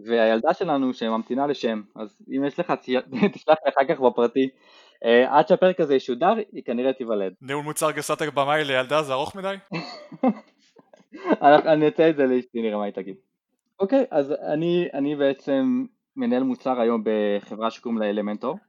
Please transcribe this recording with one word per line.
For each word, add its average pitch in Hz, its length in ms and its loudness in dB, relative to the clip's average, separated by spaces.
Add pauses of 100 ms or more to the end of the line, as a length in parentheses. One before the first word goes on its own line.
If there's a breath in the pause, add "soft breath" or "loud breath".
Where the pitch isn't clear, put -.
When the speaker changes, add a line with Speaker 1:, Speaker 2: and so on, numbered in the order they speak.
Speaker 1:
והילדה 113 500 2
שלנו 135 400 -2
שממתינה 113 520 -4
לשם, 117 360 -4 (140)
אז 107 260 -16 (140)
אם 135 80 -2
יש 143 160 -4
לך, 170 200 -4
צי-, 127 160 -2
<laughs> 131 380 -2
תשלח 156 300 2
לי 135 100 2
אחר 139 200 2
כך 135 60 -6
בפרטי. 123 480 2 (560 soft breath)
אה, 120 340 4
עד 156 100 4
שהפרק 185 320 2
הזה 143 140 2
ישודר, 135 400 0 (180)
היא 139 120 -14
כנראה 127 280 -2
תיוולד. 107 400 -4 (100)
Speaker 2:
ניהול 143 220 -6
מוצר 156 260 -2
גרסת 147 320 -4
הבמאי 147 420 0
לילדה 135 380 0
זה 135 100 -6
ארוך 143 240 -4
מדי? 190 180 -6 (180)
Speaker 1:
<laughs> - 1700 -6
אני, 147 140 8 (160)
אני 151 160 4
אצא 160 220 4
את 156 60 0
זה 139 100 2
לאשתי, 123 360 -2
נראה 107 140 -2
מה 104 80 -4
היא 101 80 -6
תגיד. 95 240 -10 (640)
אוקיי, 247 300 2
אז 143 220 0 (200)
אני, 170 420 0
אני 143 220 -2
בעצם 135 680 0 (320)
מנהל 123 260 0
מוצר 127 380 -2
היום 117 240 0
בחברה 107 680 -2
שקוראים 117 280 -6
לה 107 120 -2
אלמנטור, 107 480 -6 (100)